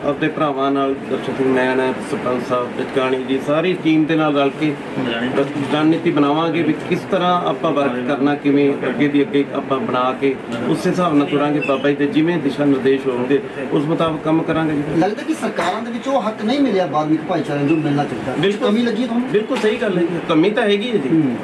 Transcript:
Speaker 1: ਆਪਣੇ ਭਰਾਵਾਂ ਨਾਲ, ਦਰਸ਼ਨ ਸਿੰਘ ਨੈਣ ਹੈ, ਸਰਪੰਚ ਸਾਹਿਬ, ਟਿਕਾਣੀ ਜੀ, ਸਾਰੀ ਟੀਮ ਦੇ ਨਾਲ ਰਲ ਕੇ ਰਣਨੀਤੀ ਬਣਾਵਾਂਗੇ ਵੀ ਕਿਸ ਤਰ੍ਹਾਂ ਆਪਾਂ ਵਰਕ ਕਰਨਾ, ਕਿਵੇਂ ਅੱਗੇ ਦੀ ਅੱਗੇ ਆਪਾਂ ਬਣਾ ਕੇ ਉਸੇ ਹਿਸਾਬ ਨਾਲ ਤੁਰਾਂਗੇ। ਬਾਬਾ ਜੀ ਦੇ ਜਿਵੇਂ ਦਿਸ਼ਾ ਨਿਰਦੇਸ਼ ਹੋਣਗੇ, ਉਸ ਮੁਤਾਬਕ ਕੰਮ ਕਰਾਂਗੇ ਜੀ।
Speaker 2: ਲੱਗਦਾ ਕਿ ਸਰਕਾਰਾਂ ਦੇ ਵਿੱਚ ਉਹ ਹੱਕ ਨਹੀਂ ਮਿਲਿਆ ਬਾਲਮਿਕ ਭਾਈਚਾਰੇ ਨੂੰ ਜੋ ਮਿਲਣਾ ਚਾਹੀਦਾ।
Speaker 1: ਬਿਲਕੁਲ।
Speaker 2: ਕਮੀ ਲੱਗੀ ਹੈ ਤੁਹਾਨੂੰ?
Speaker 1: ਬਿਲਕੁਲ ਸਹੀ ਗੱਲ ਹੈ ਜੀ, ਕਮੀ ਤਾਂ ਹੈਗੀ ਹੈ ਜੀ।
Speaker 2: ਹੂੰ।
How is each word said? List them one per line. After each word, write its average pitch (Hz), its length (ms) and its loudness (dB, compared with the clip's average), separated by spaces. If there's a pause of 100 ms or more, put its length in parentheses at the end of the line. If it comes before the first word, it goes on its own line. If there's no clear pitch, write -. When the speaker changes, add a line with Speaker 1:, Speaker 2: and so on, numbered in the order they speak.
Speaker 1:
ਆਪਣੇ 143 220 0
ਭਰਾਵਾਂ 139 440 0
ਨਾਲ, 135 240 0 (160)
ਦਰਸ਼ਨ 131 260 -4
ਸਿੰਘ 131 180 2
ਨੈਣ 127 240 2
ਹੈ, 131 140 0 (180)
ਸਰਪੰਚ 120 380 -2
ਸਾਹਿਬ, 123 180 0 (100)
ਟਿਕਾਣੀ 131 460 -2
ਜੀ, 131 240 -2
ਸਾਰੀ 165 260 2
ਟੀਮ 156 320 2
ਦੇ 160 100 0
ਨਾਲ 151 220 2
ਰਲ 139 120 2
ਕੇ 147 240 -2 (1000)
ਰਣਨੀਤੀ 156 380 2
ਬਣਾਵਾਂਗੇ 151 500 2
ਵੀ 151 120 0 (160)
ਕਿਸ 175 100 -2 (120)
ਤਰ੍ਹਾਂ 180 380 0
ਆਪਾਂ 160 220 0
ਵਰਕ 127 360 0
ਕਰਨਾ, 143 280 0
ਕਿਵੇਂ 143 380 2 (140)
ਅੱਗੇ 131 200 0
ਦੀ 143 140 2
ਅੱਗੇ 139 240 2 (100)
ਆਪਾਂ 135 240 -2
ਬਣਾ 127 420 0
ਕੇ 135 140 2 (320)
ਉਸੇ 170 220 0
ਹਿਸਾਬ 170 260 2
ਨਾਲ 143 120 4
ਤੁਰਾਂਗੇ। 147 400 0
ਬਾਬਾ 135 220 2
ਜੀ 143 60 2
ਦੇ 143 120 0
ਜਿਵੇਂ 160 300 2
ਦਿਸ਼ਾ 143 280 -2
ਨਿਰਦੇਸ਼ 135 420 2
ਹੋਣਗੇ, 127 320 0 (320)
ਉਸ 147 140 0
ਮੁਤਾਬਕ 160 380 -2
ਕੰਮ 160 200 2
ਕਰਾਂਗੇ 160 300 0
ਜੀ। 147 80 0 (160)
Speaker 2:
ਲੱਗਦਾ 196 260 0
ਕਿ 320 100 -2
ਸਰਕਾਰਾਂ 190 480 -4
ਦੇ 233 100 -8
ਵਿੱਚ 240 160 -6
ਉਹ 269 140 0
ਹੱਕ 208 220 -4
ਨਹੀਂ 262 160 2
ਮਿਲਿਆ 196 260 2
ਬਾਲਮਿਕ 151 420 0
ਭਾਈਚਾਰੇ 147 320 -2
ਨੂੰ 143 100 2
ਜੋ 165 60 4
ਮਿਲਣਾ 143 280 0
ਚਾਹੀਦਾ। 123 360 -4
Speaker 1:
ਬਿਲਕੁਲ। 202 280 0
Speaker 2:
ਕਮੀ 220 140 2
ਲੱਗੀ 226 200 0
ਹੈ 254 60 0
ਤੁਹਾਨੂੰ? 233 220 -2
Speaker 1:
ਬਿਲਕੁਲ 220 280 0
ਸਹੀ 214 240 0
ਗੱਲ 196 160 0
ਹੈ 175 40 2
ਜੀ, 170 180 0 (100)
ਕਮੀ 170 220 4
ਤਾਂ 233 120 0
ਹੈਗੀ 202 280 2
ਹੈ 208 60 0
ਜੀ। 139 120 0
Speaker 2:
ਹੂੰ। 143 340 2